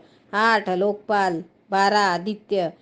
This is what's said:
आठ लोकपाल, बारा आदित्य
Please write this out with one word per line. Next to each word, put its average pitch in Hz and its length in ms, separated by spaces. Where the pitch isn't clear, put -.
आठ 214 380
लोकपाल, 196 720
बारा 196 300
आदित्य 190 720